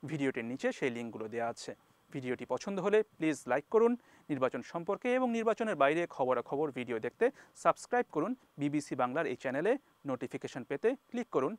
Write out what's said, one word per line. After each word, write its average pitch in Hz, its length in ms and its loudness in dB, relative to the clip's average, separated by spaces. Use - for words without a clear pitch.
ভিডিওটির 131 420 -2
নিচে 139 160 -2
সেই 131 180 0
লিঙ্কগুলো 113 380 -8
দেওয়া 117 200 -2
আছে। - 180 -12
ভিডিওটি 127 400 -4
পছন্দ 196 240 -4
হলে 202 120 6
প্লিজ 156 220 0
লাইক 131 240 2
করুন। 233 180 8
নির্বাচন 131 320 0
সম্পর্কে 190 360 -4
এবং 254 180 2
নির্বাচনের 220 460 0
বাইরে 156 200 6
খবরাখবর 131 520 0
ভিডিও 120 280 -2
দেখতে 220 200 0
সাবস্ক্রাইব - 520 2
করুন 160 180 0
বিবিসি 143 420 -2
বাংলার 131 300 0
এই 123 100 -6
চ্যানেলে। 147 300 0
নোটিফিকেশন 131 580 -6
পেতে 143 200 0
ক্লিক 240 260 -4
করুন 143 220 2